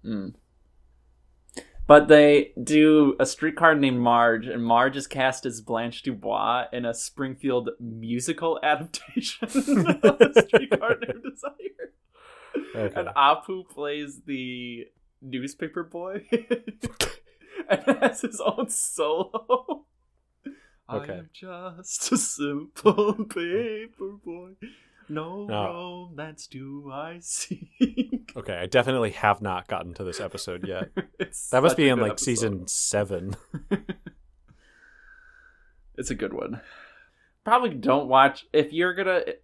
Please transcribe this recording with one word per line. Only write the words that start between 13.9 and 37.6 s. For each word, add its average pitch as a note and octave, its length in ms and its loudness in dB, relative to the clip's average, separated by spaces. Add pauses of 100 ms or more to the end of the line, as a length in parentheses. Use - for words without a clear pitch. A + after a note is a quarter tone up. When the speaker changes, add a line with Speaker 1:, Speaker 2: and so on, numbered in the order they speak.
Speaker 1:
the B2 600 -10 (340)
newspaper C#3 640 -10
boy F3+ 460 -12
<laughs> - 40 -2 (1400)
and G3 140 0 (180)
has - 200 0
his - 200 -8
own A3 280 -4
solo. A3 1160 -4 (1040)
Speaker 2:
Okay. G#2+ 240 -8
Speaker 1:
"I F2+ 40 -12
am E2 140 -18
just F#3 800 -10
a B3+ 60 2
simple E3+ 960 -2
<laughs> G#3+ 140 -8
paper G#3+ 840 -6 (120)
boy. F3+ 280 -16 (560)
No E3 380 -10
Speaker 2:
No. G#3 180 -4 (460)
Speaker 1:
romance D#3 360 -16
do C#3 460 -16
I D#3 260 -12
<laughs> E3+ 40 -20
seek." - 1120 -6
Speaker 2:
Okay, G#2+ 200 -10
I F2 100 -6
definitely B2 460 2
have G#2 280 2
not F#2 280 -6
gotten F2 260 -8
to G2 100 -10
this F2+ 160 -10
episode F#2 460 -10
yet. F#2+ 280 -8
Speaker 1:
<laughs> - 240 -10
It's - 320 -10
Speaker 2:
That C3 120 4
must E3 100 6
Speaker 1:
such - 60 0
Speaker 2:
be D3 100 6
Speaker 1:
a C3 40 6
Speaker 2:
in, B2 60 2
Speaker 1:
good A#2 40 2
Speaker 2:
like, G#2+ 100 0
Speaker 1:
episode. - 120 -6
Speaker 2:
season A2 440 -2
seven. G2 680 -4 (340)
Speaker 1:
<laughs> G3+ 60 0 (2250)
It's C3 140 -8
a B2+ 40 -2
good G#2+ 180 -6
one. - 280 -8 (840)
Probably A#3+ 260 2